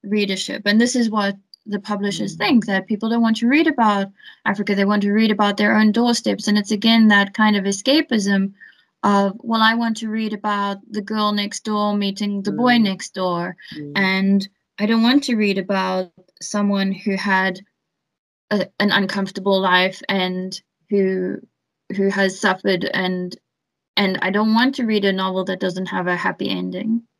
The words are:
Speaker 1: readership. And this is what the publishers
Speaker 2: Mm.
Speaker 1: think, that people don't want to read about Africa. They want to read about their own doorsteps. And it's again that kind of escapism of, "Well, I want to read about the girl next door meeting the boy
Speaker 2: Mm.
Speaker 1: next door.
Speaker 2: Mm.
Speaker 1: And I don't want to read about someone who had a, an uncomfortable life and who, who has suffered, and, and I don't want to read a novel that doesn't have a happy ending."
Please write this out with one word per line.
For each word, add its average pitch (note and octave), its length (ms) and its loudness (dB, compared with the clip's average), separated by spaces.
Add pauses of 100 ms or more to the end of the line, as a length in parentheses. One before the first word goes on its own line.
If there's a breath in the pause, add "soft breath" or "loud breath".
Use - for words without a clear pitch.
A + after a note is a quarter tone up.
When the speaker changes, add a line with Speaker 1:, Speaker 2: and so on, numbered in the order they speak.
Speaker 1:
readership. G3+ 600 -2
And G#3+ 160 4
this B3 160 2
is A#3 140 2
what G3 260 0 (300)
the G3+ 140 -6
publishers G3+ 560 -4
Speaker 2:
Mm. - 20 -14
Speaker 1:
think, D4 280 2
that F#3+ 200 0
people A3 240 -2
don't A#3 100 2
want A3 180 2
to A#3 100 2
read D#4 180 4
about G#3+ 400 2 (400 loud breath)
Africa. G3+ 280 -2
They G3 100 2
want G#3 180 2
to G3+ 100 0
read G#3+ 200 4
about G3+ 240 2
their G#3+ 200 2
own G#3+ 160 6
doorsteps. A#3 540 0
And G#3 100 2
it's G3+ 140 -2
again A3 380 4
that G3+ 260 4
kind G#3+ 220 2
of F#3+ 80 -2
escapism G3+ 920 0 (480 loud breath)
of, G3+ 300 2 (100)
"Well, A3+ 180 -2
I A3 140 4
want A#3 240 -2
to A3 100 -8
read A3 240 -4
about G3+ 460 -4 (100)
the G#3 140 -6
girl G#3 300 -2
next G#3 320 -6
door G#3 320 0
meeting G3+ 460 -4
the G3+ 100 -4
boy A#3+ 220 2
Speaker 2:
Mm. A3+ 100 4
Speaker 1:
next F#3+ 280 -4
door. F3+ 440 -4 (200 loud breath)
Speaker 2:
Mm. D3 200 -12
Speaker 1:
And G3 520 0 (300)
I G#3 80 -2
don't A3+ 160 2
want C4+ 220 2
to A#3+ 120 -2
read G3+ 220 0
about F#3 540 -2 (280)
someone G3+ 520 -2
who F#3+ 240 -4
had F#3+ 440 0 (920)
a, G#3 160 0 (120)
an G3+ 140 0
uncomfortable G3 680 -2
life F#3 480 2
and F#3 540 -4 (280)
who, F#3+ 480 0 (580)
who G3 120 2
has G3 320 -2
suffered, F#3+ 460 0
and, F3+ 500 -4 (600)
and F#3+ 260 0
I F#3+ 80 -2
don't G#3+ 240 2
want B3+ 220 2
to A#3+ 100 -2
read G#3+ 180 0
a G3 80 2
novel F#3+ 320 -2
that F#3 160 -6
doesn't F#3 260 -4
have F#3 200 -4
a F3+ 100 0
happy F#3 320 -6
ending." G3 540 -4 (180)